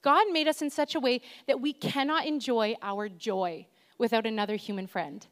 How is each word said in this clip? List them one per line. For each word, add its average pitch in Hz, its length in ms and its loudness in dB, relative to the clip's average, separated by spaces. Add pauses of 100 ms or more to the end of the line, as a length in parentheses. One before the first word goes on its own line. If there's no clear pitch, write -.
God 330 300 6
made 311 160 2
us 311 160 0
in 294 80 -2
such 294 240 -2
a 320 60 0
way 247 200 2 (280)
that 277 120 2
we 285 120 -2
cannot 269 520 -2
enjoy 233 580 0
our 202 260 -6
joy 180 580 -4 (320)
without 226 280 2
another 214 280 -2
human 190 320 -6
friend. 170 460 -8